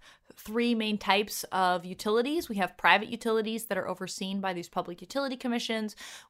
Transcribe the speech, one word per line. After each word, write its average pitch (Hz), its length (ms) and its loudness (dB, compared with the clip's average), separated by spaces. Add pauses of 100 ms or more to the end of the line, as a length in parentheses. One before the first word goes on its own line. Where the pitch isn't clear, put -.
(340)
three 240 400 2
main 214 240 0
types 202 460 0
of 180 420 2
utilities. 233 640 0
We 220 80 -4
have 185 200 0
private 196 320 6
utilities 226 580 -2
that 190 120 -2
are - 100 -2
overseen 190 520 -4
by 190 120 -2
these 175 160 -6
public 175 320 -6
utility 269 360 -4
commissions. 233 600 -2 (320)